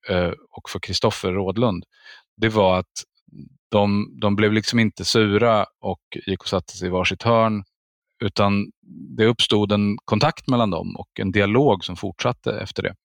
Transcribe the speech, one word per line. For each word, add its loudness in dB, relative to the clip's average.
eh, 0
och -18
för -10
Kristoffer -2
Rådlund, -2
det 0
var 4
att -6
de, 2
de 2
blev 4
liksom 0
inte 0
sura 4
och -6
gick -4
och -10
satte -4
sig -6
i -2
varsitt -2
hörn, 2
utan 0
det 4
uppstod 2
en 0
kontakt -2
mellan 2
dem -8
och -16
en -2
dialog 2
som -10
fortsatte -6
efter -8
det. -4